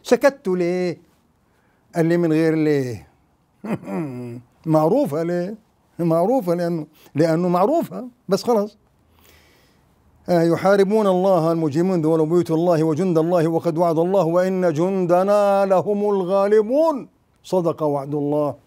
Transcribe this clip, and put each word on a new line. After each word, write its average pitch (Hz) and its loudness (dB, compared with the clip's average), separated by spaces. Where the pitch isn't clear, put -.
سكتوا 247 0
ليه؟ 180 -2
قال 165 2
لي: 170 2
"من 170 0
غير 160 2
ليه". 143 -2
<laughs> 131 -8
معروفة 160 0
ليه؟ 175 -4
معروفة 175 0
لأنه، 170 -4
لأنه 165 2
معروفة، 214 0
بس 190 0
خلاص. 208 -2
آه، 170 4
يحاربون 196 2
الله 180 2
المجرمون 165 0
ذو 160 2
بيوت 170 0
الله 160 2
وجند 160 0
الله 165 0
وقد 165 -2
وعد 170 0
الله 180 0
وإن 180 0
جندنا 196 2
لهم 202 0
الغالبون. 208 0
صدق 170 -2
وعد 143 -2
الله. 147 -2